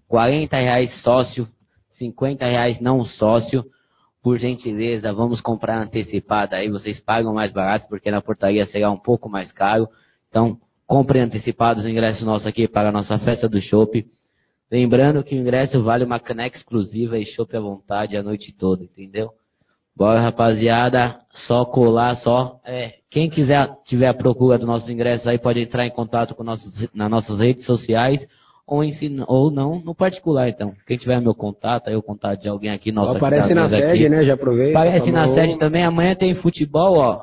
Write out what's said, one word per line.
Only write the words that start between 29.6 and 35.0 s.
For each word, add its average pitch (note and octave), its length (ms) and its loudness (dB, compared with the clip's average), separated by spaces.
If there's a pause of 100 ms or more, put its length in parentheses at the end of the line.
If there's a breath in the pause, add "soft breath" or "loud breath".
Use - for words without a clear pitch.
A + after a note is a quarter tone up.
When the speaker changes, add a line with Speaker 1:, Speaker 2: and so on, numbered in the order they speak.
Speaker 1:
no E3+ 160 -10
particular, E3 540 0
então. G#2 240 -6 (140)
Quem B2 100 -2
tiver B2 240 0
meu A#2 140 2
contato, G#2+ 540 -4
aí A2 80 -4
o G#2+ 60 -2
contato G2+ 380 -6
de G#2 80 -8
alguém G#2 220 -6
aqui, G#2 200 -6
nosso G#2+ 200 0
aqui C3 80 -2
Speaker 2:
Aparece C#3+ 320 2
Speaker 1:
da E3+ 40 4
Speaker 2:
na E3+ 140 4
Speaker 1:
mesa - 80 2
Speaker 2:
sede, D#3 300 4
Speaker 1:
aqui. - 20 4
Speaker 2:
né? D#3 160 4
Já C#3 100 4
aproveita, C3+ 440 2
Speaker 1:
Aparece E3+ 340 2